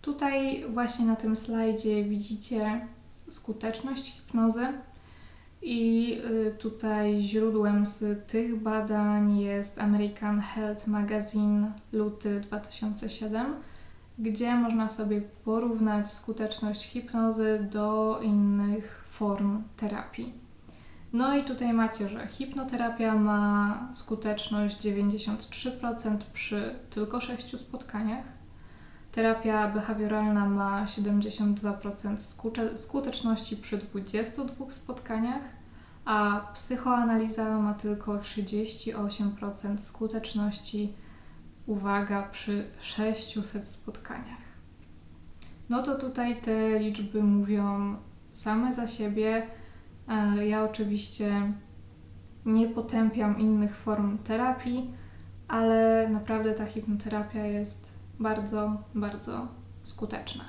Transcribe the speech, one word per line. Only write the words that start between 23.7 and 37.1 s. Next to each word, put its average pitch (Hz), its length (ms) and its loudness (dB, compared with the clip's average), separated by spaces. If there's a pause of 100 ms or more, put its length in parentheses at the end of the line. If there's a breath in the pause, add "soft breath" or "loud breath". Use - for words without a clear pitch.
skuteczność 208 880 -2
dziewięćdziesiąt 208 680 0
trzy - 220 -4
procent 226 520 -2
przy 220 560 -4 (100)
tylko 214 320 -2
sześciu 240 360 -8
spotkaniach. 220 680 -6 (840 loud breath)
Terapia 220 560 4
behawioralna 208 800 2
ma 202 380 2
siedemdziesiąt 208 720 2
dwa 208 140 -2
procent 202 480 -4
skucze-, 226 560 -4
skuteczności 240 800 -2
przy 208 200 -4
dwudziestu 214 680 -4
dwóch - 280 -10
spotkaniach, 247 720 -4 (600 loud breath)
a 208 480 2
psychoanaliza 226 1080 2